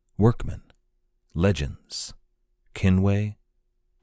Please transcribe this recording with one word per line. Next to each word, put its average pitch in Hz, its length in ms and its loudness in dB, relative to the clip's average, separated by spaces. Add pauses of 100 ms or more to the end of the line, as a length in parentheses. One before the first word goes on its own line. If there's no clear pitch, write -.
(180)
Workman, 101 440 0 (720)
Legends, 78 800 -4 (640)
Kinway, 101 600 2 (680)